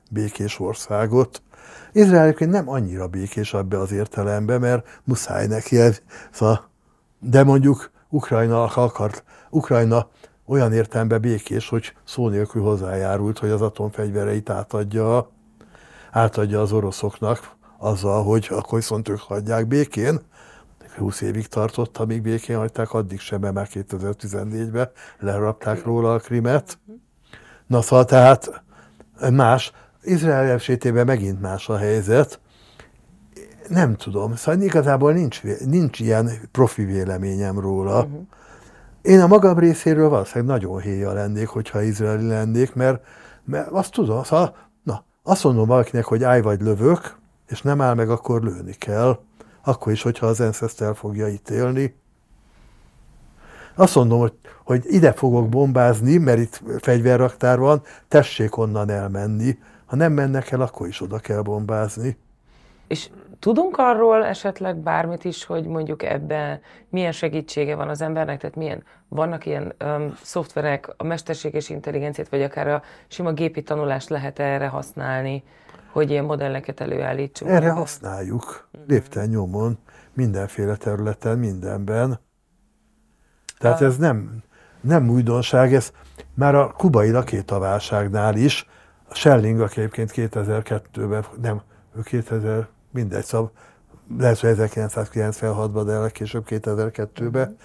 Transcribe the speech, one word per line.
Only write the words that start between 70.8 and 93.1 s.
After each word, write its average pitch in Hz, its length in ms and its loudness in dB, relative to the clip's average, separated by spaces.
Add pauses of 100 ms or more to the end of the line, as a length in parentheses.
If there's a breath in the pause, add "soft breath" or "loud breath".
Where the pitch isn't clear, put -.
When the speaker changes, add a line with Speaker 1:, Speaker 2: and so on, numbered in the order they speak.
Speaker 2:
a - 80 -10
mesterséges 156 640 -6
intelligenciát, 147 600 -8
vagy 139 140 -2
akár 143 260 -4
a 147 140 -2 (260 loud breath)
sima 170 240 -6
gépi 156 300 -4
tanulást 147 460 -6
lehet 139 300 -8
erre 139 280 -4
használni, 135 760 -8 (500 soft breath)
hogy 151 180 0
ilyen 147 140 -2
modelleket 139 560 -6
előállítsunk? 139 720 -6
Speaker 1:
Erre 165 200 4
használjuk, 101 1040 -8
Speaker 2:
Mhm. 151 140 -20
Speaker 1:
lépten 107 420 -2
nyomon, 107 500 -4 (340 soft breath)
mindenféle 101 640 -4
területen, 107 640 -4
mindenben. 104 800 -4 (1400)
Tehát - 220 2
Speaker 2:
Ah. 139 60 4
Speaker 1:
ez 127 100 2
nem, 113 460 -2 (380 soft breath)
nem 135 300 2
újdonság, 123 640 4
ez 127 180 0 (420 loud breath)
már 143 200 4
a 143 180 4
kubai 113 380 4
rakétaválságnál 104 1300 -2
is, 135 300 0 (420 soft breath)
a - 60 -16
Schelling, 113 460 4
aki 110 200 -2
egyébként 110 300 -6
kétezer-kettőben, 107 1160 -4 (180)
nem, 107 200 -4 (340 soft breath)
ő 113 40 -8
kétezer, 110 640 -4 (240)
mindegy, 98 340 -6